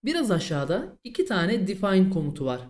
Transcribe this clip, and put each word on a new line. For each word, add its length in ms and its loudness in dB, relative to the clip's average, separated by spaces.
Biraz 280 0
aşağıda 720 -2
iki 220 -2
tane 420 0
define 420 4
komutu 360 -2
var. 240 -2